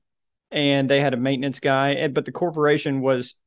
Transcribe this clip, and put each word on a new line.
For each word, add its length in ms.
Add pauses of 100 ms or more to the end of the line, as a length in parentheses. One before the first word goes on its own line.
(500)
and 400
they 100
had 140
a 40
maintenance 420
guy, 300
and, 220
but 120
the 80
corporation 680
was 340 (120)